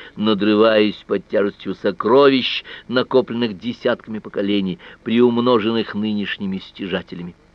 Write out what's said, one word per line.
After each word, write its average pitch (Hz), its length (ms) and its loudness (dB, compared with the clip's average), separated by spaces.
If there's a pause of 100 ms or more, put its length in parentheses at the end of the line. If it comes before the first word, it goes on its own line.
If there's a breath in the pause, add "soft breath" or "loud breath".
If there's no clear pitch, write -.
(180 loud breath)
надрываясь 107 880 4
под 101 220 -2
тяжестью 98 460 -2
сокровищ, 123 920 2 (240 loud breath)
накопленных 117 680 -2
десятками 113 640 -6
поколений, 98 600 -4 (260 loud breath)
приумноженных 117 920 2
нынешними 104 600 -6
стяжателями. 87 800 -10 (200)